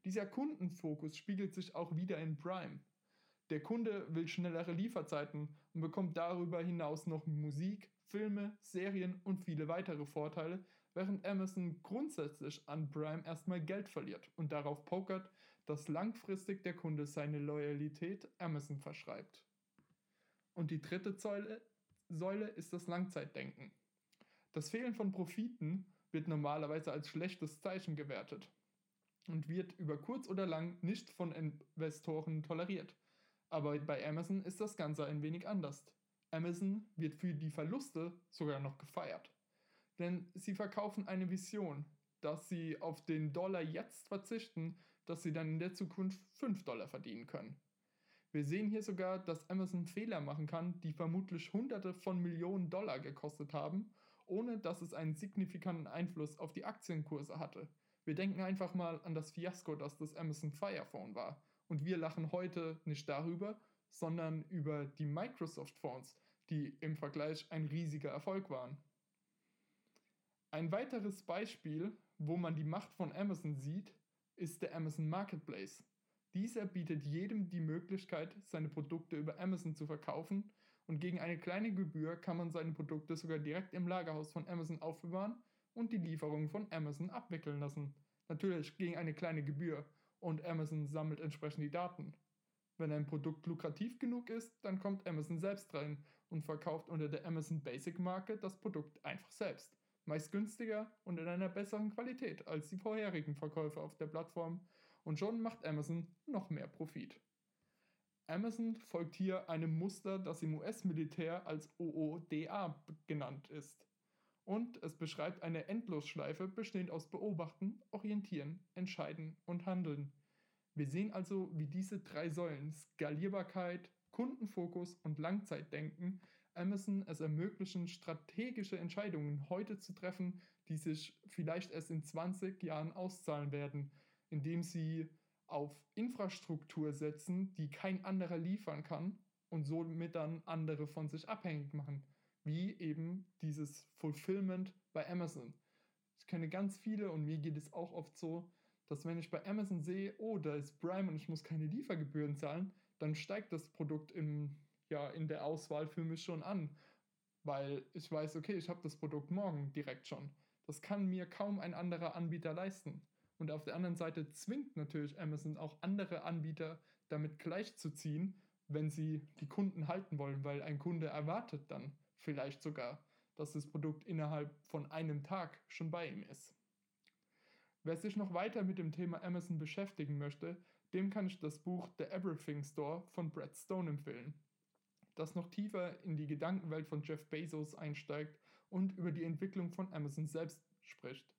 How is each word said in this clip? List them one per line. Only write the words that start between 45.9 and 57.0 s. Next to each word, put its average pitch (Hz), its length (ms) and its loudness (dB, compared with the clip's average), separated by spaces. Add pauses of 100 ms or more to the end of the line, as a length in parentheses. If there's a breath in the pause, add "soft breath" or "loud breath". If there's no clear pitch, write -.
fünf 208 340 0
Dollar 113 240 -2
verdienen 117 380 -6
können. 123 340 -8 (720 soft breath)
Wir 151 120 2
sehen 190 240 4
hier 214 160 4
sogar, 185 360 2
dass 165 300 -2
Amazon 185 360 4
Fehler 208 340 0
machen 147 260 0
kann, 175 360 0
die 156 100 0
vermutlich 170 600 2
Hunderte 202 400 2
von 185 280 2
Millionen 175 480 2
Dollar 180 300 0
gekostet 147 540 -4
haben, 160 360 2 (360 loud breath)
ohne 226 320 0
dass 175 240 0
es 165 120 -6
einen 160 220 2
signifikanten 185 720 0
Einfluss 160 500 -2
auf 156 140 -6
die - 140 -6
Aktienkurse 156 720 -2